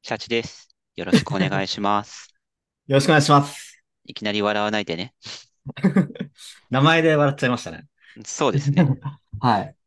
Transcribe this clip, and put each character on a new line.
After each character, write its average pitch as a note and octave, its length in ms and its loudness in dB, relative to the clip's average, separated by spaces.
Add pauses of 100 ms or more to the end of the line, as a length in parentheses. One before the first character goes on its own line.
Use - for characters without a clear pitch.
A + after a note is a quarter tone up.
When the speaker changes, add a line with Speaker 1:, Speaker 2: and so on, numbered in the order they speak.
Speaker 1:
シ - 100 -10
ャ A2+ 60 -4
チ - 120 -14
で A#2 120 0
す。 - 340 -18 (200)
よ E2+ 100 -8
ろ - 60 -2
し - 120 4
く - 80 -8
お G2+ 60 -2
願 G2 260 0
い F#2+ 40 -6
し - 120 -8
ま G#2 240 2
す。 - 300 -20 (240)
Speaker 2:
<laughs> - 300 -20
よ C3+ 80 0
ろ C#3 40 6
し C#3 60 0
く - 40 2
お - 20 6
願 D#3 80 6
い - 20 4
し D3 80 0
ま C#3+ 160 6
す。 - 380 -18 (200)
Speaker 1:
い - 120 -18
き G#2 100 -10
な G#2 60 -2
り G#2 100 -2
笑 G#2 220 0
わ G#2+ 80 -2
な G#2+ 80 -2
い G2+ 40 -4
で E2 120 -6
ね。 F2 180 -10 (520)
Speaker 2:
<laughs> - 680 -2 (380)
名 C3 100 2
前 D#3+ 220 4
で D#3+ 120 4
笑 C#3+ 180 2
っ C#3+ 40 -8
ち - 60 -4
ゃ C3 40 0
い B2 40 2
ま A#2+ 60 -2
し - 60 -10
た F2 60 -12
ね。 E2 160 -16 (400)
Speaker 1:
そ - 240 -2
う - 20 0
で C#3+ 80 0
す C#3+ 120 -2
ね。 E3 120 4 (300)
Speaker 2:
<laughs> - 260 -20
は A#2 200 2
い。 - 160 -10 (120)